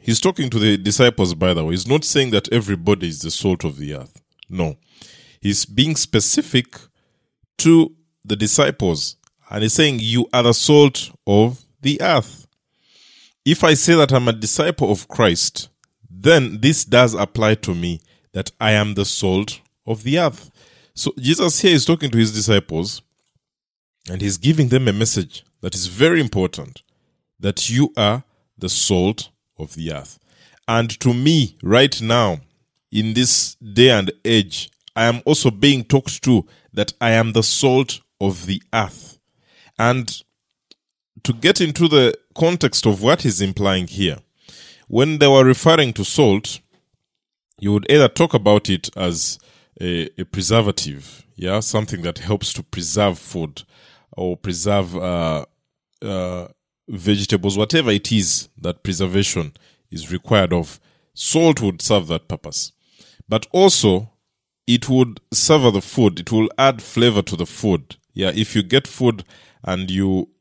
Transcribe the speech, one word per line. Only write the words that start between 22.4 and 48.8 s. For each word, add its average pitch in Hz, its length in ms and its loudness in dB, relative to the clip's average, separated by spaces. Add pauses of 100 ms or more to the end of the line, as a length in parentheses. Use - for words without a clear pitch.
and 92 100 -8
he's 98 160 -4
giving 147 320 2
them 127 180 2
a 101 60 2
message 104 500 -4 (180)
that 92 120 -8
is 92 140 -6
very 151 340 2
important, 92 640 -6 (560)
that - 280 -4
you 127 300 0
are 113 280 0 (300)
the 90 140 -8
salt 98 600 0 (280)
of 78 160 -16
the 80 180 -8
earth. 69 280 -14 (480)
And 117 320 -2
to 120 120 0
me, 135 520 0
right 123 360 2
now, 110 420 0 (500)
in 107 240 -2
this - 400 0
day 117 340 4
and 98 220 2 (120)
age, 107 460 -2 (260)
I 113 100 0
am 120 200 0
also 143 240 2
being 123 340 2
talked - 420 -2
to 117 200 4 (260)
that - 300 -4
I 117 120 0
am 113 180 2
the 110 100 2
salt 131 600 0 (200)
of 90 240 -4
the 95 160 -6 (100)
earth. - 460 -6 (600)
And 120 420 -2 (1040)
to 123 100 -2
get 120 260 0
into 165 280 0
the 143 280 4 (200)
context 165 500 0
of 101 160 2
what 135 220 2
he's 98 180 -2
implying 95 460 -2
here, 92 320 -4 (680)
when 151 300 0
they 147 100 6
were 135 160 8
referring 131 500 4
to 95 120 -6
salt, 107 540 0 (960)
you 101 160 0
would 104 180 0
either 143 180 8
talk - 260 2
about 104 340 2
it - 260 -4